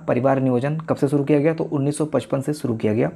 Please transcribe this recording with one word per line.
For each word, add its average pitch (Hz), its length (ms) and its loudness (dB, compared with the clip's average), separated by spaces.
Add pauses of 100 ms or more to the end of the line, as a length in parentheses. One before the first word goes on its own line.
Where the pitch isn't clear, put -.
परिवार 135 320 2
नियोजन 131 380 0
कब 143 180 -2
से 143 120 0
शुरू 143 160 2
किया 147 140 4
गया? 160 160 2
तो 165 100 -4
उन्नीस 147 340 -2
सौ 160 60 0
पचपन 139 360 -2
से 147 120 -4
शुरू 120 240 -2
किया 107 180 0
गया। 131 220 0